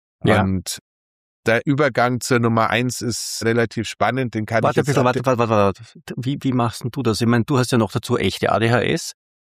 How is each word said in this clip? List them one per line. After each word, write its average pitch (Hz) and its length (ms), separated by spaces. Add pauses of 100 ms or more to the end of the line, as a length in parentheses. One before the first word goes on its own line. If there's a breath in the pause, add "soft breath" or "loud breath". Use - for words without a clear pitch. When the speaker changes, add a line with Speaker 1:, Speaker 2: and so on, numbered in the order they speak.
(260)
Speaker 1:
Ja. 107 160
Speaker 2:
Und 95 380 (680)
der 113 200
Übergang 127 560
zur 123 180
Nummer 113 320
eins 123 300
ist - 440
relativ 113 420
spannend, 120 460
den 107 120
kann 113 180
Speaker 1:
Warte 147 180
Speaker 2:
ich 135 60
jetzt 143 100
Speaker 1:
ein 135 60
bisschen, 123 40
Speaker 2:
ab- 123 180
Speaker 1:
warte, 127 220
warte, - 20
warte, 101 300 (240)
warte. - 140
Wie, 135 240
wie 135 100
machst 120 320
denn 120 80
du 135 120
das? 110 180
Ich 117 60
meine, 117 180
du 143 120
hast 123 140
ja 131 60
noch 110 140
dazu - 260
echte 98 340
A 101 80
D 113 120
H 120 100
S - 320 (300)